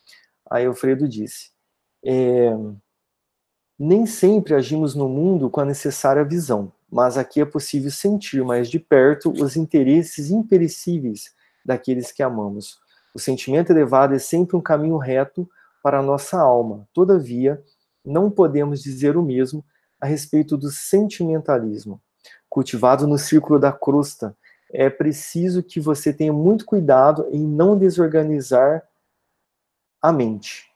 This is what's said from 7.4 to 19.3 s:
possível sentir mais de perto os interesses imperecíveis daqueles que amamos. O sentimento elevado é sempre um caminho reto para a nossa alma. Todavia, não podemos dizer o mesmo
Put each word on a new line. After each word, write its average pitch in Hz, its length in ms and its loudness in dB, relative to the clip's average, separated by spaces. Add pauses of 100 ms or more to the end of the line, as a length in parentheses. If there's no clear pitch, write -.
possível 143 460 -6
sentir 202 520 -4
mais 120 240 -2
de 156 120 -4
perto 147 520 4
os 143 240 -4
interesses 156 760 0
imperecíveis 170 1040 -2 (280)
daqueles 123 480 -4
que - 120 -6
amamos. 104 580 -8 (320)
O 110 60 -12
sentimento 139 520 -2
elevado 135 440 4
é 131 40 -2
sempre 175 360 -2
um 175 60 0
caminho 160 340 -2
reto 135 540 -4 (340)
para 139 160 2
a - 20 0
nossa 143 380 -4
alma. 117 540 2
Todavia, 143 680 2 (440)
não 175 260 0
podemos 147 500 2
dizer 139 360 -2
o 175 40 2
mesmo 131 440 -2 (340)